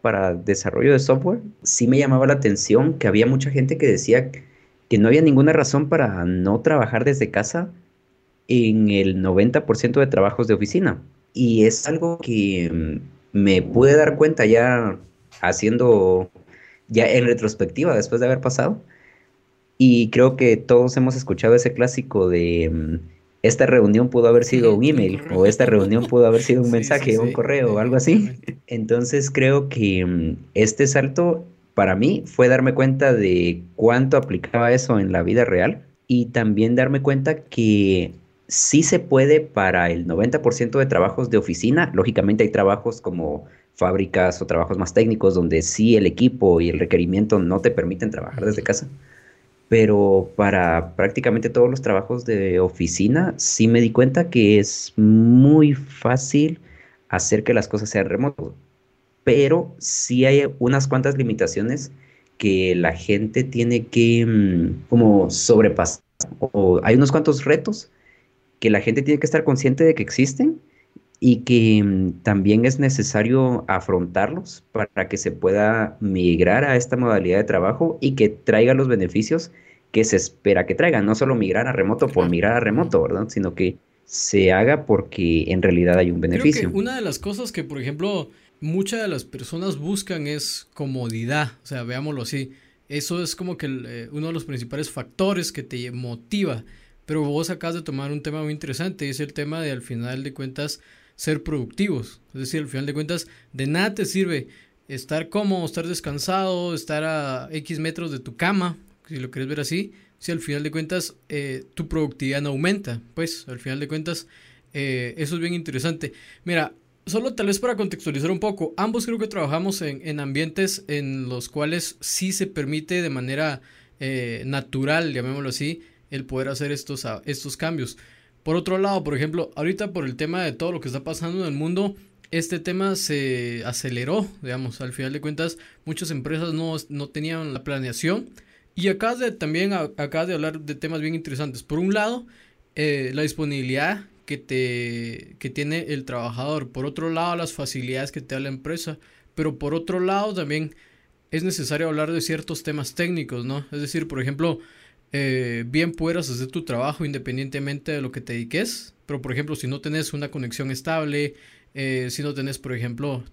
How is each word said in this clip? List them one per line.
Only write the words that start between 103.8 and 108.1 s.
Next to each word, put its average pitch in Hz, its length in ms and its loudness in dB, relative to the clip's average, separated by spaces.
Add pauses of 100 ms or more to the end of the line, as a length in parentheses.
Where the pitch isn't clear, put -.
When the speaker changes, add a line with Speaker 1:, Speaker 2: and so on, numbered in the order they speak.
Speaker 2:
te 208 120 -4
sirve 175 420 -4 (400)
estar 151 400 -8
cómodo, 196 380 -2
estar 165 200 -8
descansado, 175 880 -6
estar 156 300 -6
a 143 460 -6
X 156 300 -10
metros 160 320 -8